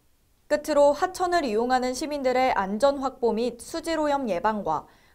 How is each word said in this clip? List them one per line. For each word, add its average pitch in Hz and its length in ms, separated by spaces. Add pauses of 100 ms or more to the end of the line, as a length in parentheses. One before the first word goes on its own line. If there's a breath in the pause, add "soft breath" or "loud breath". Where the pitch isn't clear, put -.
(480)
끝으로 294 460
하천을 359 520
이용하는 247 480
시민들의 262 600
안전 214 440
확보 254 340
및 233 300
수질 330 380
오염 277 280
예방과 180 600 (280 soft breath)